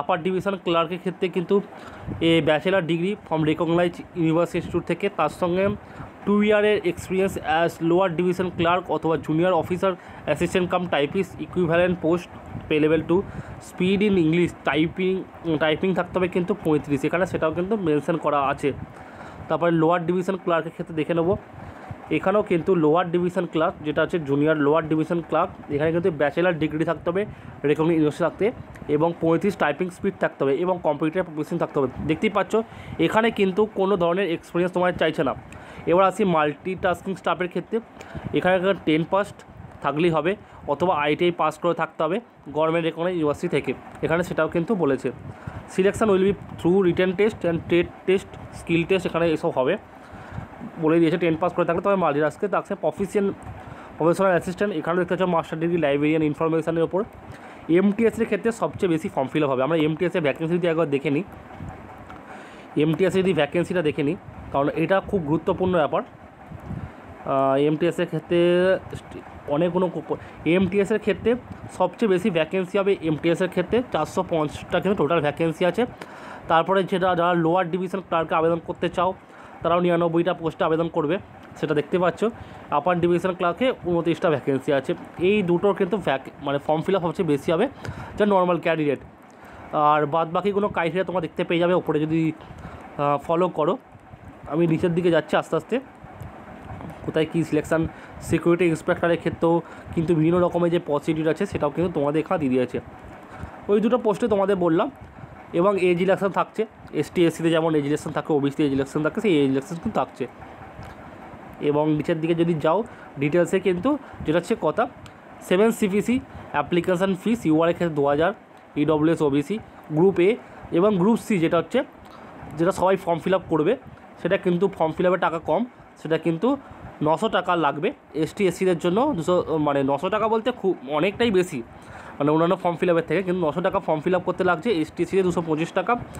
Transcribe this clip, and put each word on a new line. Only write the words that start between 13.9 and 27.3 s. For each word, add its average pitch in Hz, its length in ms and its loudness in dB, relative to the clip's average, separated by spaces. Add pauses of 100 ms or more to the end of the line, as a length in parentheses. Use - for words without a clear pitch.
in 196 60 4 (100)
English, 160 280 4 (160)
typing, 170 480 0 (460)
typing 156 260 2 (100)
থাকতে 180 200 -4
হবে 180 180 2
কিন্তু 185 160 0 (120)
পঁয়ত্রিশ, 147 440 2
এখানে 170 240 0
সেটাও 160 260 0
কিন্তু 190 160 -2 (120)
mention 151 380 0
করা 147 160 2 (120)
আছে। 139 160 -2 (800)
তারপরে 165 220 2 (120)
lower 170 260 4
division 185 360 0
ক্লার্কের 160 320 0
ক্ষেত্রে 170 240 -10
দেখে 165 180 -2
নেব, 170 120 2 (880)
এখানেও 196 340 2
কিন্তু 175 200 2 (140)
lower 170 300 4
division 180 380 0
ক্লার্ক 170 220 0 (120)
যেটা 151 200 0
আছে 180 100 -2 (120)
junior 147 280 4 (100)
lower 156 240 4
division 156 280 0 (100)
ক্লার্ক, 170 220 0 (240)
এখানে 156 200 0
কিন্তু 175 160 2 (100)
bachelor 170 420 2
degree 156 280 -2
থাকতে 151 200 -6
হবে 190 120 -2 (460)